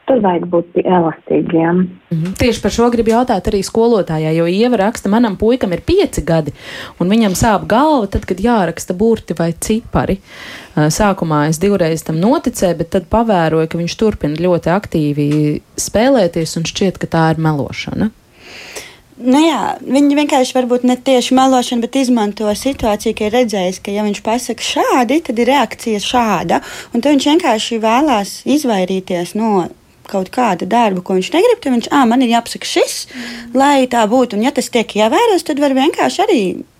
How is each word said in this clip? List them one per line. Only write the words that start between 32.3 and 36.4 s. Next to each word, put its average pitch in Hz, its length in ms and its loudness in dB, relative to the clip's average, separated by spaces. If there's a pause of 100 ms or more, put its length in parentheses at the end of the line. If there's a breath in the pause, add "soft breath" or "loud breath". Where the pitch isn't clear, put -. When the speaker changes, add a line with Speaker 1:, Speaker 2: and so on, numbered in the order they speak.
Speaker 3:
jāpasaka 233 340 -4
šis, - 300 0 (540 loud breath)
lai 269 360 4
tā 240 160 0
būtu. 240 320 2
Un 214 80 0
ja 285 80 2
tas 254 180 -4
tiek 226 200 -2
ievērots, 330 580 2
tad 285 160 -2
var 277 100 2
vienkārši 277 480 0
arī 381 180 2 (400)